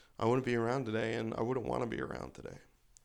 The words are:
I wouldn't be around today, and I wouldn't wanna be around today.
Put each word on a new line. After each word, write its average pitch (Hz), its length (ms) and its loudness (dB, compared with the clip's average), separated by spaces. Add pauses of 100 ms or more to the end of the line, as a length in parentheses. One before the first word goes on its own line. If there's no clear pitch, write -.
(200)
I 110 60 2
wouldn't 123 200 4
be 120 100 2
around 120 300 2
today, 113 300 0
and 117 180 -2
I - 80 -2
wouldn't 120 240 0
wanna 120 220 0
be - 120 -2
around - 360 -6
today. - 240 -12 (440)